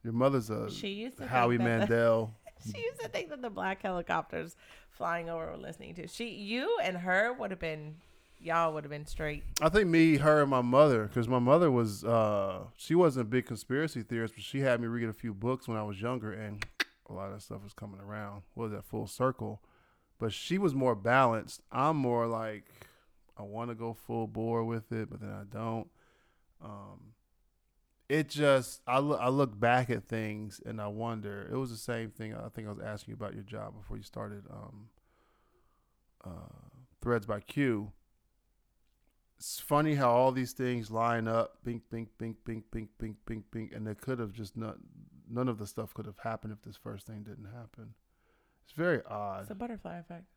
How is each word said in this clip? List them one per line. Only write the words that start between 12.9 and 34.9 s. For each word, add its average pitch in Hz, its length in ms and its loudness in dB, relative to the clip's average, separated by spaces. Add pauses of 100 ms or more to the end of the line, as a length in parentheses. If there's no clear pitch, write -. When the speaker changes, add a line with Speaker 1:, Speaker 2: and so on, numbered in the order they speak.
Speaker 1:
wasn't 139 320 6
a - 40 -8
big 123 160 2
conspiracy 131 560 -4
theorist, 113 320 -4
but 104 100 -16
she 135 160 -4
had 127 200 4
me 120 60 -2
read 117 220 -2
a 110 40 -4
few 110 220 -6
books 120 340 -2
when 113 80 -2
I 107 60 -2
was 104 180 -6
younger, 110 320 -4
and 107 320 -8 (440)
a - 40 -14
lot 98 200 -8
of 104 100 -14
stuff 104 220 -14
was 101 100 -20
coming 98 260 -14
around. 101 420 -12 (120)
What 117 100 -6
was 110 80 -4
that, 98 120 -10
Full 110 240 -6
Circle? 110 520 -2 (580)
But 113 140 -2
she - 240 -2
was 190 180 4
more 127 200 4
balanced. 117 680 4 (100)
I'm 143 240 2
more 120 320 2
like, 110 360 -6 (720)
I 104 60 -14
wanna 113 320 -8
go 113 180 -6
full 113 360 -4
bore 113 360 0
with 113 280 -4
it, 113 180 -4
but - 100 -12
then 101 100 -10
I 101 140 -10
don't. 113 460 -6 (720)
Um, 101 500 -16 (960)
it 147 200 2
just, 139 580 4
I 127 140 4
loo-, 147 160 2
I 123 120 2
look 131 300 2
back 117 320 4
at 110 160 -2
things 107 580 -6
and 110 160 -8
I 104 60 -6
wonder, 104 640 -6
it 123 60 -4
was 131 140 -4
the 113 60 -12
same 113 360 -6
thing. 113 220 -10
I 113 160 -10
think 107 180 -10
I - 20 -8
was 101 100 -10
asking 107 320 -10
you 107 40 -12
about 104 180 -8
your 104 80 -12
job 104 340 -12
before 107 200 -12
you 104 80 -12
started, 104 440 -12
um, 104 420 -18 (1300)